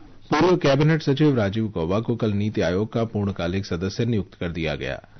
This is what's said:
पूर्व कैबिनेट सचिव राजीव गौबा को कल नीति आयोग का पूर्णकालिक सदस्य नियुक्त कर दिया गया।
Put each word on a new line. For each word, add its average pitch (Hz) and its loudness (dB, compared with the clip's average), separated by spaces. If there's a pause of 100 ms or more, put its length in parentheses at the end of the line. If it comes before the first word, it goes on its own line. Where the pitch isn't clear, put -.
(260)
पूर्व 165 2
कैबिनेट 151 2
सचिव 143 2
राजीव 107 0
गौबा 90 0
को 117 -2
कल 113 0
नीति 104 0
आयोग 92 0
का 117 0
पूर्णकालिक 98 -2
सदस्य 95 -4
नियुक्त 110 -2
कर 90 -8
दिया 80 -4
गया। 67 -8 (200)